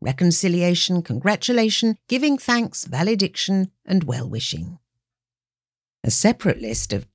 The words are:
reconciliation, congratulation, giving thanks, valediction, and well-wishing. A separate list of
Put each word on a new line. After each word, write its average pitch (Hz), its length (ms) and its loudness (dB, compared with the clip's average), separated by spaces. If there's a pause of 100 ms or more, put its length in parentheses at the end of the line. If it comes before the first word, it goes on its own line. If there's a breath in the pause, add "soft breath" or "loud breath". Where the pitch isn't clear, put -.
reconciliation, 175 1040 2
congratulation, 214 1040 0
giving 269 320 2
thanks, - 460 -2
valediction, 190 840 0 (160)
and 185 200 2
well-wishing. 120 720 -6 (1300)
A 117 80 0
separate - 500 0
list 113 300 -6
of 98 220 -6